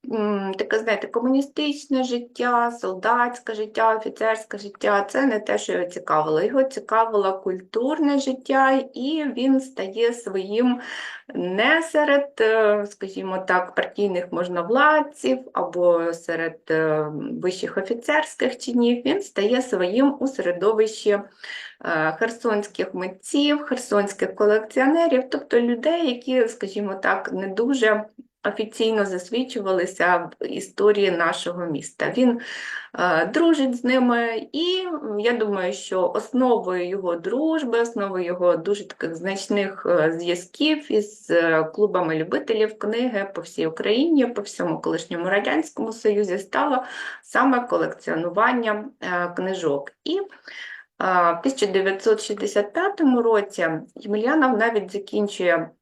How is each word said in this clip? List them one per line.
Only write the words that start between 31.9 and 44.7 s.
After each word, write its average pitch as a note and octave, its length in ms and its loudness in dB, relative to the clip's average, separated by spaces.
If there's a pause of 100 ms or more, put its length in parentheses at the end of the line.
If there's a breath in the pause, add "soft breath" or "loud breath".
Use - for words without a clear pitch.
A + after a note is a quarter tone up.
Він, A#3+ 220 4 (600 loud breath)
е, E3 260 2
дружить D4 500 4
з - 80 -8
ними, A#3+ 680 2
і, F4+ 340 -2
м, D4 340 -6
я A#3 140 2
думаю, G3+ 400 0
що F#3 420 -2
основою G3+ 720 0
його F#3 280 -2
дружби, A#3+ 640 -2
основою G3 460 -2
його F3 320 2
дуже G3 300 -4
таких - 280 -6
значних, G3 680 -4
е, E3 260 4
зв'язків F3 800 -2
із, G#3 380 -2
е, E3 340 4
клубами E3 520 0
любителів G#3+ 640 -2
книги G#3+ 560 -2
по E3+ 60 -6
всій D#3+ 260 -4
Україні, B3 580 2
по A#3 160 -4
всьому E3+ 400 -4